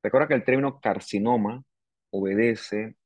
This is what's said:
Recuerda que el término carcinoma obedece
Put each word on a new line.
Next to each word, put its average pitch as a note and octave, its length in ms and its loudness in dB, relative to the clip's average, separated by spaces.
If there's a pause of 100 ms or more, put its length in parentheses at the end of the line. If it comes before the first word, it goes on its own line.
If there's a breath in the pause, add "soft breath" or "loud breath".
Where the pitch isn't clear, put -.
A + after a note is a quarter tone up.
Recuerda C3 240 2
que D#3 60 2
el B2 100 2
término C3+ 380 0
carcinoma A2 800 -2 (480)
obedece G#2+ 840 -2 (100)